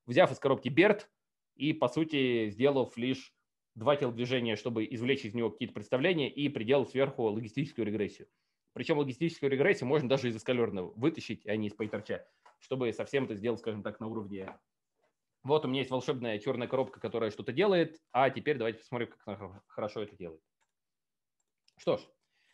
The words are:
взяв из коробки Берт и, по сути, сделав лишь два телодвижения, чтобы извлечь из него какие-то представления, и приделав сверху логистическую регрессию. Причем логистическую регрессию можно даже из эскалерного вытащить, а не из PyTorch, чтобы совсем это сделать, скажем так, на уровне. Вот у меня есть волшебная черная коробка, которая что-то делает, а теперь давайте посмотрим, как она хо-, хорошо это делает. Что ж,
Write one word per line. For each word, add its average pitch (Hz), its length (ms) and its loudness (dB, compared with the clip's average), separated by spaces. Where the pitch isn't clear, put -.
взяв 131 260 6
из 123 80 -8
коробки 135 300 2
Берт 196 400 4
и, 151 160 0
по 147 160 2
сути, 131 640 2
сделав 127 480 2
лишь 127 360 -4
два 120 200 4
телодвижения, 120 600 0
чтобы 110 300 -2
извлечь 123 400 -2
из 104 80 -8
него 117 180 0
какие-то - 220 -8
представления, 135 560 0
и 143 200 -2
приделав 131 400 2
сверху 135 340 0
логистическую 113 640 -2
регрессию. 104 420 -4
Причем 131 240 0
логистическую 143 520 -2
регрессию 139 380 2
можно 127 220 2
даже 123 200 2
из 110 60 -2
эскалерного 107 600 -2
вытащить, 120 520 -2
а 104 80 0
не 107 120 -2
из 104 80 -8
PyTorch, - 460 -6
чтобы 123 320 -2
совсем 117 320 -2
это 110 120 -4
сделать, 110 240 -2
скажем 107 240 -6
так, 107 160 -8
на 110 80 -8
уровне. 98 520 -8
Вот 147 220 2
у - 20 -2
меня 131 120 0
есть 131 120 -4
волшебная 123 460 -2
черная 120 300 -2
коробка, 127 320 -2
которая 113 320 -2
что-то 117 220 -8
делает, 170 480 2
а 131 180 4
теперь 131 280 -2
давайте 113 220 -2
посмотрим, 117 280 -6
как - 180 -20
она 101 120 -8
хо-, 98 300 -14
хорошо 110 360 -6
это 90 120 -12
делает. 82 260 -14
Что - 200 0
ж, - 40 -14